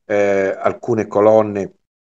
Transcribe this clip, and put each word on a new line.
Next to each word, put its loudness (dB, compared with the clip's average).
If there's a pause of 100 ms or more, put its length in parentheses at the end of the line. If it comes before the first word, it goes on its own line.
eh, 0
alcune -4
colonne 2 (420)